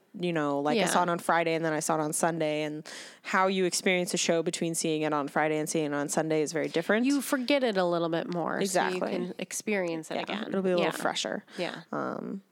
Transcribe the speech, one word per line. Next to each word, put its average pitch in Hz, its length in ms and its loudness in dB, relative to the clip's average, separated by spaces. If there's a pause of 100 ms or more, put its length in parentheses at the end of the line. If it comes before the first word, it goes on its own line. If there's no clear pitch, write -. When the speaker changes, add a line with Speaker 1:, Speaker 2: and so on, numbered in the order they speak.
(200)
Speaker 1:
you 175 120 0
know, 143 280 0
like, 151 180 2
I 185 80 4
saw 175 140 4
Speaker 2:
Yeah. - 40 4
Speaker 1:
it 175 60 2
on 170 80 0
Friday 165 360 2
and 160 100 0
then 160 80 2
I 151 80 0
saw 160 160 0
it 156 40 0
on 151 120 0
Sunday, 156 500 0
and 151 240 -6 (360)
how 190 240 4
you 190 200 2
experience 180 480 0
a - 20 0
show 170 260 2
between 165 320 -2
seeing 156 280 0
it 156 100 2
on 147 160 0
Friday 156 300 0
and 151 100 -2
seeing 156 180 0
it 147 80 -2
on 147 140 -2
Sunday 156 340 2
is 147 100 -2
very 147 160 -2
different. 202 380 2
Speaker 2:
You 277 140 2
forget 269 420 0
it 220 140 0
a 185 80 4
little 170 240 2
bit 165 240 -2
more, - 260 -2
Speaker 1:
Exactly. 185 420 0
Speaker 2:
so 185 60 0
you 185 60 -4
can 180 260 -4
experience 180 720 -4
it - 60 -4
Speaker 1:
Yeah, - 60 -2
Speaker 2:
again. - 260 -6
Speaker 1:
it'll 190 140 0
be 185 80 2
a 180 60 4
little 180 100 4
Speaker 2:
Yeah. 160 60 2
Speaker 1:
fresher. - 520 -2 (120)
Speaker 2:
Yeah. 175 180 -4 (180)
Speaker 1:
Um, 147 600 -6